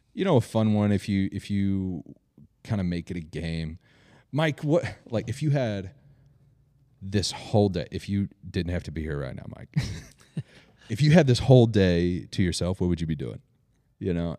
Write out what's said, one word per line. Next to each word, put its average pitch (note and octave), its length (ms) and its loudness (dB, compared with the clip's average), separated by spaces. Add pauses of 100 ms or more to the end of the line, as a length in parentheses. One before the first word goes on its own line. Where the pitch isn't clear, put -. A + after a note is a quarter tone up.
(140)
you F#3+ 120 -2
know, F3+ 100 4
a A2+ 60 6
fun A2 320 0
one G#2 180 2
if G2 160 0
you, G2 240 0
if - 180 -10
you G2 540 -2 (600)
kinda G2+ 200 -4
make F2 260 -4
it F2+ 80 -6
a E2+ 40 -8
game. E2 580 -8 (540)
Mike, D3+ 280 -2
what, D3+ 220 2 (260)
like, A#2 200 -4
if A#2 120 -6
you D3+ 100 0
had G#2 400 -2 (1120)
this F#2+ 300 -2
whole G#2 380 2
day, F2 220 -6
if F#2 180 -8
you G2 180 -2 (240)
didn't F2 220 -4
have F2 100 -4
to - 80 -10
be D#2 100 -6
here D2+ 180 -6
right C2 160 -8
now, - 100 -14 (120)
Mike, - 120 -20 (680)
<laughs> - 540 -16
if A2+ 120 -2
you D3+ 100 4
had D#3+ 140 8
this B2 140 4
whole B2+ 260 8
day F2+ 600 2
to - 180 -2
yourself, F2 380 -2
what F2+ 60 0
would E2+ 140 0
you E2 60 -4
be D#2+ 80 -2
doing? B1+ 240 -10 (580)
You F#2+ 160 -4
know, E2+ 260 -4